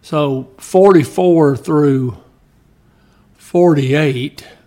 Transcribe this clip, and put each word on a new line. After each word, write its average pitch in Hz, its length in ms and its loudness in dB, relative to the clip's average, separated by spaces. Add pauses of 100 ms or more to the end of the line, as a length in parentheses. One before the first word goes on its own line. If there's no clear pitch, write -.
So 139 560 -6
forty-four 175 1000 2
through 139 600 -2 (1200)
forty-eight. 143 1080 -2 (200)